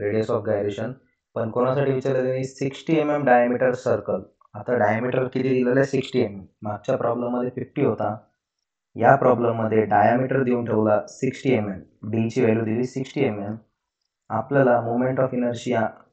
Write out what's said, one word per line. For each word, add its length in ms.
radius 360
of 100
gyration. 460
पण 160
कोणासाठी 420
विचारलं 300
त्यांनी? 220
सिक्स्टी 540
एम 120
एम 140
diameter 480
circle. 480
आता 220
diameter 480
किती 240
दिलेलं 320
आहे? 40
सिक्स्टी 360
एम 120
एम. 120
मागच्या 340
प्रॉब्लेममध्ये 540
फिफ्टी 340
होता. 320
या 200
प्रॉब्लेममध्ये 680
diameter 580
देऊन 220
ठेवला 440
सिक्स्टी 440
एम 160
एम. 420
डी 200
ची 100
value 240
दिली 200
सिक्स्टी 360
एम 220
एम. 120
आपल्याला 520
moment 440
of 140
inertia 480